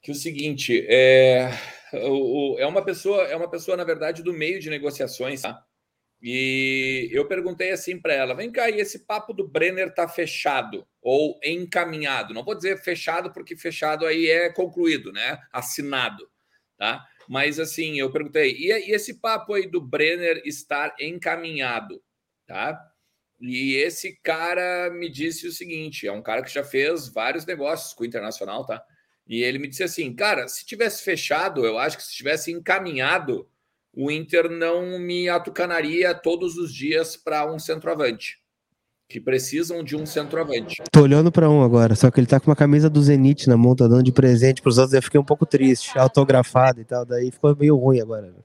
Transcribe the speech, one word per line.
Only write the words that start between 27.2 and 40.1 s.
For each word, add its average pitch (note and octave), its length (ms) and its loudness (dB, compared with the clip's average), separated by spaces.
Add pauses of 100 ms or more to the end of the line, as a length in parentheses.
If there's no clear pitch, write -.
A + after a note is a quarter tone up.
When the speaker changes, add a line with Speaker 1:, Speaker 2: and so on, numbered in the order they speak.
Speaker 1:
negócios D#3 480 -8
com - 100 -12
o A#2+ 40 -6
Internacional, A2 580 -10
tá? A2 180 -10 (460)
E A#2 140 -4
ele B2+ 160 -2
me C#3+ 100 -10
disse C3 140 -8
assim, E3 320 -6
"Cara, F#3+ 340 -2
se - 160 -14
tivesse A3 380 -6
fechado, D#3 640 -2
eu A2+ 120 -2
acho D3+ 200 -4
que - 40 -18
se - 140 -14
tivesse D3+ 340 -6
encaminhado, E3 960 -2 (520)
o C#3 120 -4
Inter E3 400 0
não F3 480 -4
me F3 300 -4
atucanaria F3 880 -2
todos E3+ 420 -4
os E3 160 -8
dias D#3 440 -4
pra D3+ 340 -4
um D#3+ 80 -8
centroavante, D3+ 800 -6 (680)
que A#2+ 140 -14
precisam D3 640 -4
de C3+ 100 -10
um D#3 120 -8
centroavante." D3 840 -6